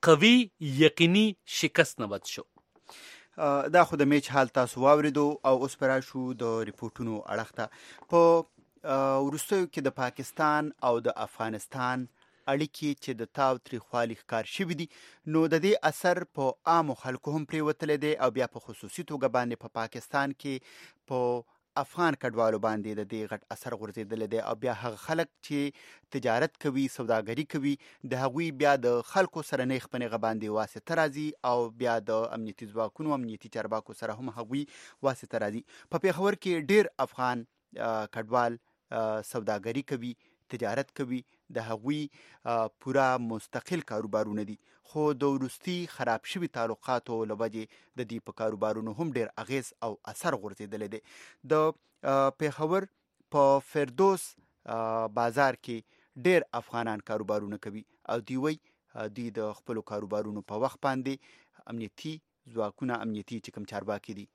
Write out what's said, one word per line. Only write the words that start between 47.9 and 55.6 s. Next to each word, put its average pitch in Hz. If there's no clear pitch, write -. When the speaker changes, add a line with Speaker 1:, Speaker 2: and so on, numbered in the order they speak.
Speaker 2:
د 120
دې 113
په -
کاروبارونو 107
هم 165
ډېر 113
اغېز 127
او 110
اثر 147
غورځېدلی 104
دی. 110
د، 156
پېښور 156
په 139
فردوس، 151
بازار 123